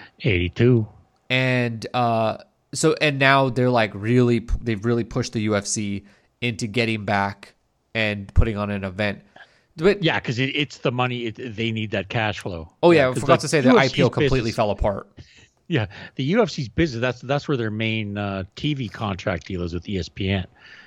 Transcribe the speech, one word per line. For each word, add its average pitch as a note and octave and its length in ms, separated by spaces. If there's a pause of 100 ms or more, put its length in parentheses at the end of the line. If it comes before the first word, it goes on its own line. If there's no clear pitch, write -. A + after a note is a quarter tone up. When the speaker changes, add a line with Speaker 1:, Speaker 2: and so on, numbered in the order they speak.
(220)
Speaker 1:
eighty-two. A2 680 (400)
Speaker 2:
And, B2 640
uh, A#2 460 (340)
so, D#3 280
and C#3+ 180
now C3+ 320
they're, B2 200
like, A2+ 240
really, A#2 540 (140)
they've A2 220
really A#2 200
pushed A#2 300
the A#2 60
U G#2+ 140
F G2+ 120
C G2+ 380 (360)
into A#2+ 260
getting A2 380
back G2 500 (400)
and G#2 400
putting A2+ 220
on G2+ 140
an G2 140
event. G2 360 (560)
But F#3+ 280
Speaker 1:
Yeah, A#2+ 160
'cause A#2 180
it, C3+ 160
it's D3 240
the C#3 140
money. B2 320
It, A2+ 320
they A2+ 160
need A2 180
that G2 180
cash G#2+ 300
flow. E2+ 320 (100)
Speaker 2:
Oh, F3 120
Speaker 1:
Yeah, D#3+ 80
Speaker 2:
yeah, C3 80
I B2+ 40
Speaker 1:
'cause B2 100
Speaker 2:
forgot D3 180
Speaker 1:
the - 20
Speaker 2:
to D3+ 60
say D3+ 120
the B2+ 100
Speaker 1:
U B2+ 80
F C3+ 80
C's A#2+ 60
Speaker 2:
I - 40
P C#3+ 80
O A#2+ 40
completely C3 300 (120)
Speaker 1:
business - 40
Speaker 2:
fell G#2+ 160
apart. G2 380 (580)
Speaker 1:
Yeah, B2+ 200 (280)
the - 80
U F#3 200
F F3+ 80
C's B2+ 180
business, C3+ 320
that's, B2 220
that's C#3 260
where D3 80
their A2+ 160
main, A2 440
uh, G2 280 (100)
T D3 200
V C3 140
contract F#2+ 600
deal F2+ 140
is E2+ 120
with F2 140
E G2+ 100
S E2+ 100
P G2 220
N. F#2+ 160 (400)